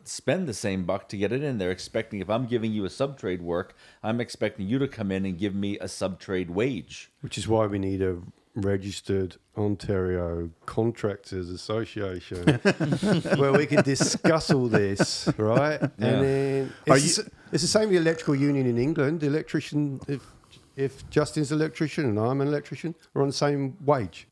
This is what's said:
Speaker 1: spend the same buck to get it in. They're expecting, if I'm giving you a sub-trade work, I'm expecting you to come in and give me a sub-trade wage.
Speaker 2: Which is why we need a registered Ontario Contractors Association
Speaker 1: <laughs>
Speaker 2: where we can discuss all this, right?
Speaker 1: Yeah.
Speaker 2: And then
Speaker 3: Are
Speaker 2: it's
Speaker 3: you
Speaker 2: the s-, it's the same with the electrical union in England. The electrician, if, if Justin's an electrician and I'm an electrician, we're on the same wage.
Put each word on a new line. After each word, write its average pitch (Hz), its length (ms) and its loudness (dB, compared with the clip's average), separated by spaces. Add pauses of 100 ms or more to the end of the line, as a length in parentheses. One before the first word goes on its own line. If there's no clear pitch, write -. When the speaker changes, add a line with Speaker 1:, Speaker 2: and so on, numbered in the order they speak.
Speaker 1:
spend 170 460 -2
the 113 40 -4
same 95 320 -2
buck 92 240 -4
to 107 80 -8
get 98 140 0
it 135 140 -2
in. 135 140 -2
They're 92 120 0
expecting, 107 480 -6
if 90 100 -6
I'm 117 180 0
giving 113 260 0
you 107 120 -2
a 90 60 -2
sub-trade 120 500 -4
work, 85 360 -4 (260)
I'm 113 180 -2
expecting 104 460 -4
you 127 140 0
to 139 80 0
come 101 240 -4
in 95 120 0
and 92 140 -4
give 98 160 -2
me 101 240 -2
a 92 80 -8
sub-trade 92 640 -4
wage. 104 680 -4
Speaker 2:
Which - 180 -8
is 92 80 -6
why 110 220 4
we 98 100 -2
need 95 240 0
a 92 160 0 (380)
registered 98 800 -2 (200)
Ontario 92 920 -2 (160)
Contractors 101 840 -2
Association 95 920 -6
Speaker 1:
<laughs> 160 920 2
Speaker 2:
where 139 160 4
we 147 140 4
can 143 160 4
discuss 147 680 2
all 127 180 4
this, 104 600 2 (100)
right? 135 420 2
Speaker 1:
Yeah. - 260 -2
Speaker 2:
And 131 180 2
then 135 480 0 (180)
Speaker 3:
Are 131 60 10
Speaker 2:
it's 156 220 4
Speaker 3:
you 208 40 -4
Speaker 2:
the - 80 -10
s-, - 40 -20 (180)
it's 156 100 2
the 170 60 0
same 214 200 4
with 196 40 4
the 185 60 6
electrical 160 360 2
union 139 320 2
in 120 100 2
England. 151 440 2
The 147 80 0
electrician, 147 800 -2
if, 143 140 -6 (540)
if 135 340 -4
Justin's 151 420 2
an 151 80 2
electrician 156 460 -2
and 104 120 2
I'm 127 220 2
an 139 80 2
electrician, 147 460 -4 (200)
we're 143 80 2
on 139 60 4
the 139 60 -2
same 139 500 0
wage. 131 480 0